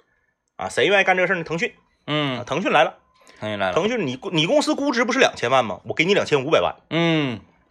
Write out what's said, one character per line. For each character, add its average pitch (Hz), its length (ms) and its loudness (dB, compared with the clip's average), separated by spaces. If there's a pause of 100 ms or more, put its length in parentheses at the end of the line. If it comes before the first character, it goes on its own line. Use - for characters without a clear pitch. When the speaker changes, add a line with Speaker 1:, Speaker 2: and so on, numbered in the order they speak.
(560)
Speaker 1:
啊， 95 120 -8
谁 120 160 0
愿 196 160 4
意 185 40 2
干 185 120 2
这 180 60 0
个 175 40 2
事 190 60 -2
儿 185 40 0
呢？ 170 60 -4
腾 160 160 -6
讯。 233 140 -6 (340)
Speaker 2:
嗯。 143 340 -2
Speaker 1:
啊， - 60 -12
腾 147 140 -4
讯 254 100 -2
来 165 140 4
了。 - 120 -2 (440)
Speaker 2:
腾 107 80 -6
讯 104 100 -6
来 95 100 -2
了。 90 60 -2
Speaker 1:
腾 180 140 0
讯， 226 180 -2
你， 123 140 -6 (120)
你 156 120 0
公 285 160 2
司 302 140 0
估 285 180 -2
值 240 100 0
不 254 120 0
是 269 40 0
两 - 160 4
千 117 160 -4
万 131 140 4
吗？ 95 220 -8
我 - 80 -6
给 160 100 0
你 196 80 2
两 170 140 2
千 139 180 0
五 156 60 -6
百 139 100 4
万。 85 160 -2 (140)
Speaker 2:
嗯。 156 500 -2 (300)